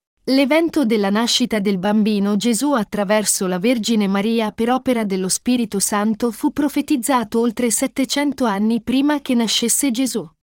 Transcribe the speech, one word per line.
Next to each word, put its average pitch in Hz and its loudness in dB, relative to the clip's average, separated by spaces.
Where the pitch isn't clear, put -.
L'evento 285 2
della 208 2
nascita 220 0
del 196 0
bambino 208 2
Gesù 240 0
attraverso 208 0
la 180 -2
Vergine 220 0
Maria 214 0
per 226 -2
opera 254 0
dello 190 -2
Spirito 233 -2
Santo 214 0
fu 285 -2
profetizzato 269 0
oltre 233 0
settecento 269 -2
anni 220 0
prima 277 0
che 262 -2
nascesse 233 0
Gesù. 220 -2